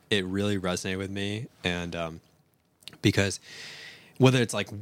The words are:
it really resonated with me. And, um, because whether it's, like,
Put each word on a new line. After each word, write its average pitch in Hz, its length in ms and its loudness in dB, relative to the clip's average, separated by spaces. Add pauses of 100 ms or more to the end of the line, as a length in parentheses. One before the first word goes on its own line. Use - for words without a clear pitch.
(100)
it 98 160 2
really 101 320 0
resonated 92 400 -2
with 98 120 -6
me. 101 360 -6 (180)
And, 87 320 -2
um, 82 240 -6 (800)
because 98 400 2 (760)
whether 127 240 8
it's, 113 100 0
like, 101 160 -2 (140)